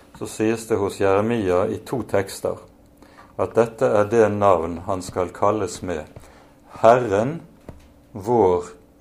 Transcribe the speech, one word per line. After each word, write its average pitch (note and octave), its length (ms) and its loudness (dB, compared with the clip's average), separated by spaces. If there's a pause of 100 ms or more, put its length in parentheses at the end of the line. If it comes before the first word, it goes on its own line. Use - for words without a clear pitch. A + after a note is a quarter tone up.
(180)
så G#2+ 80 -12
sies A2 400 -4
det G#2 140 -2
hos G2 200 -4
Jeremia G2 680 0
i G#2+ 160 -6
to C3 180 -6
tekster - 540 -4 (840)
at G2 160 -2
dette A#2+ 320 0
er G#2 220 2
det A2+ 240 4
navn F2 560 2
han F#2 160 -4
skal F2+ 320 -4
kalles G2+ 460 -2
med: E2+ 260 -8 (720)
Herren, A#2+ 600 4 (720)
vår F#2+ 600 2 (280)